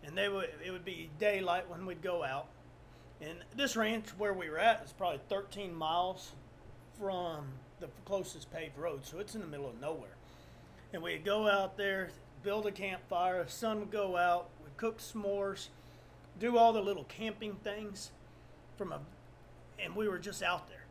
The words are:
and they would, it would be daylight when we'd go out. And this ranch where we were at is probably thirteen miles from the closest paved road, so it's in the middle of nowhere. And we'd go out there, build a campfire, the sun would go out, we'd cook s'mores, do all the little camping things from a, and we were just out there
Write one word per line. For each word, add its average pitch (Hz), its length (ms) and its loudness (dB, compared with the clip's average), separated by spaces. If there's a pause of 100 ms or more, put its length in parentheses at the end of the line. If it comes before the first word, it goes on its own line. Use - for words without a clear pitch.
and 156 120 -6
they 202 120 4
would, 190 200 0 (160)
it 185 60 -4
would 180 140 -6
be 165 240 -8 (100)
daylight 190 500 4
when 175 160 -8
we'd 170 160 -6
go 175 220 0
out. 135 240 -2 (720)
And 165 200 -10 (140)
this 269 220 2
ranch 220 320 2 (100)
where 202 160 2
we 175 160 -2
were 156 100 -2
at 220 260 8
is - 80 -14
probably 165 340 0
thirteen 196 480 -2
miles 175 560 0 (680)
from 180 500 -2 (340)
the 151 80 -8 (160)
closest 180 440 -4
paved 156 280 -8
road, 147 280 -4
so 165 140 -8
it's 208 160 -8
in 220 60 -4
the 170 60 -8
middle 143 200 -6
of 113 140 -8
nowhere. 139 340 -4 (800)
And 165 100 -4
we'd 165 220 -2
go 208 240 6
out 196 260 4
there, 190 360 0 (320)
build 208 220 0
a 202 60 2
campfire, 185 720 2
the - 80 -4
sun 220 300 0
would 196 100 -6
go 196 240 2
out, 175 320 6 (160)
we'd 151 140 -14
cook 226 220 0
s'mores, 101 680 -2 (720)
do 233 180 6
all 226 140 12
the 220 100 4
little 185 220 0
camping 214 520 -6
things 208 560 -6 (680)
from 92 160 -4
a, 139 80 -6 (840)
and 170 140 -6
we 214 100 2
were 185 100 2
just 190 240 -6
out 175 280 0
there 185 220 -16